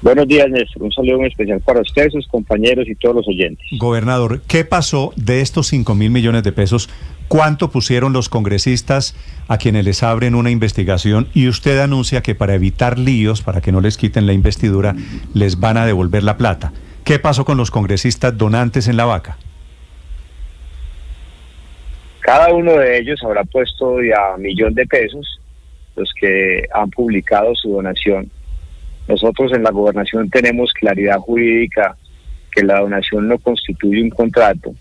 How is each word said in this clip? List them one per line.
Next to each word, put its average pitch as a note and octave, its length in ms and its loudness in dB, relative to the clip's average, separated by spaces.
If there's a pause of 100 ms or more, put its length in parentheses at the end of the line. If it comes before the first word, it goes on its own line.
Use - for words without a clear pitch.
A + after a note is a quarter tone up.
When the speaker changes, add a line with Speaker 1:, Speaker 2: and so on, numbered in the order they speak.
Speaker 1:
Buenos C3 280 4
días, D3 200 6
Néstor. B2+ 360 -4
Un G#2 80 -4
saludo B2+ 260 0
muy C3 80 0
especial G#2 320 -2
para A#2+ 220 2
usted, C#3+ 300 0
sus C#3+ 180 -6
compañeros A#2 580 0
y A2 80 -8
todos A#2+ 220 0
los A2 100 -2
oyentes. F2+ 400 -4 (140)
Speaker 2:
Gobernador, A#2 640 0
¿qué E3 180 2
pasó D3+ 520 0
de B2 240 0
estos C#3 260 -2
cinco A#2+ 300 0
mil G#2+ 160 2
millones A#2 320 2
de G#2 80 0
pesos? G2+ 360 0 (380)
¿Cuánto D#3 460 2
pusieron B2+ 400 0
los B2+ 160 0
congresistas A#2+ 880 0 (320)
a A2+ 100 2
quienes G#2+ 260 2
les G2 200 0
abren A#2 320 2
una A#2+ 160 2
investigación G#2+ 840 2
y B2+ 140 4
usted C3+ 320 2
anuncia C3 420 0
que G#2+ 140 -2
para G2+ 180 0
evitar G2 420 2
líos, A2 460 2
para F2+ 180 -2
que F#2+ 120 0
no F#2+ 80 2
les G#2 160 0
quiten G#2+ 280 0
la G2 100 4
investidura, G2 600 2 (400)
les G2 240 2
van A2 180 2
a A2+ 80 2
devolver F#2+ 380 0
la G#2 140 0
plata? - 360 -2 (300)
¿Qué D3 160 2
pasó C#3 260 0
con D3 120 0
los A#2+ 160 0
congresistas G#2+ 680 0
donantes A2+ 480 2
en A#2 100 2
la A#2 80 2
vaca? A2 320 -2 (2750)
Speaker 1:
Cada D#3+ 340 6
uno E3+ 200 4
de B2+ 260 4
ellos C#3+ 240 -4
habrá G#2 180 0
puesto B2+ 580 -2
ya G#2 380 2
millón G2 360 -2
de B2 120 0
pesos, C3+ 540 -4 (560)
los F#2+ 120 -6 (120)
que F#2+ 520 0
han G#2 180 0
publicado A2 680 0
su A2 140 -6
donación. G2 600 -2 (760)
Nosotros A2+ 480 0
en A#2+ 80 0
la A2 80 2
gobernación G#2 580 -2
tenemos A#2+ 460 2
claridad G2+ 420 0
jurídica A2+ 800 0 (560)
que G#2 100 2
la G2 180 2
donación G2+ 460 -2
no A#2+ 120 0
constituye G#2 640 -2
un A2+ 80 0
contrato A2 720 2